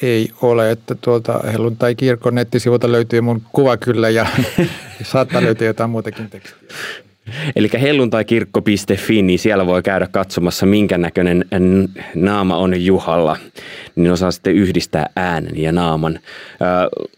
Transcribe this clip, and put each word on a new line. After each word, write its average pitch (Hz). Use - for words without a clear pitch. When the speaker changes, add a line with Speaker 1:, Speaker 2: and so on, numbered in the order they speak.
Speaker 1:
ei 113
ole, 117
että 117
tuolta 120
Helluntai-kirkon 120
nettisivulta 120
löytyy 117
mun 117
kuva 131
kyllä 113
ja 113
<laughs> -
saattaa 127
löytyä 113
jotain 113
muutakin 110
tekstiä. -
Speaker 2:
Elikkä 107
helluntaikirkko 117
piste 104
fi, 107
niin 92
siellä 101
voi 90
käydä 92
katsomassa, 90
minkä 98
näköinen 87
n-, 95
naama 95
on 90
Juhalla, 85
niin 85
osaa 90
sitten 87
yhdistää 87
äänen 82
ja 78
naaman. 80
Ö, 90